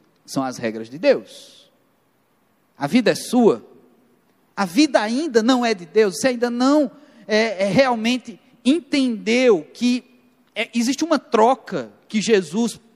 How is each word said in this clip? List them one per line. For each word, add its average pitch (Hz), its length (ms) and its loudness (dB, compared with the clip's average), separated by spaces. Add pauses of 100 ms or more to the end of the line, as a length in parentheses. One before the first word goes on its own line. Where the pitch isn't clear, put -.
(260)
são - 180 -6
as 127 140 -8
regras 113 320 -8
de 127 80 -16
Deus. - 760 -4 (1040)
A 143 100 -6
vida 208 240 2
é - 40 0
sua. 202 500 2 (880)
A 202 80 -4
vida 233 380 2
ainda 233 400 0
não 240 240 2
é 226 80 0
de 175 120 -8
Deus. 208 320 0
Você 269 120 0
ainda 240 200 -2
não, 262 420 2 (360)
é, 214 360 -2
é, 202 40 0
realmente 233 720 0 (240)
entendeu 240 1080 0
que, 247 480 -4 (340)
é, 226 180 -6
existe 240 300 -2
uma 320 160 0
troca 214 720 0 (160)
que 208 140 -4
Jesus 196 580 0 (160)